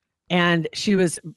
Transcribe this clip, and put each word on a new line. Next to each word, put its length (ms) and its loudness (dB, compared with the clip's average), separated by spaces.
And 440 2
she 220 0
was 240 0